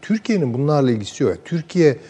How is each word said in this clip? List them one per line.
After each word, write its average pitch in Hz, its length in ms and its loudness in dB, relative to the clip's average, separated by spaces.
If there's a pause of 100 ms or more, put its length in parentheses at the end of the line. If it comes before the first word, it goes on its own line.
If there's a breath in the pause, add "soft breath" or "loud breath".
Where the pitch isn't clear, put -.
Türkiye'nin 202 520 -2
bunlarla 139 380 2
ilgisi 107 320 -4
yok. 92 220 0
Türkiye, 160 520 0 (120 loud breath)